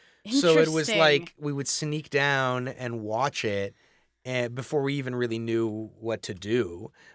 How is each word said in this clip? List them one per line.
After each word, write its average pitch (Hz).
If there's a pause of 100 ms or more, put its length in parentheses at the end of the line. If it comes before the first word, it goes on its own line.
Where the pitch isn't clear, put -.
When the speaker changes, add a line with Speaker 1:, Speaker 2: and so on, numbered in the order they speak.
(300)
Speaker 1:
So 269 (100)
it 160
was 156
Speaker 2:
Interesting. 220
Speaker 1:
like 151
we 147
would 139
sneak 151
down 135
and 117
watch 113
it, 101 (520)
eh, 123
before 135
we 139
even 131
really 117
knew 113 (100)
what 110
to 101
do. 101 (240)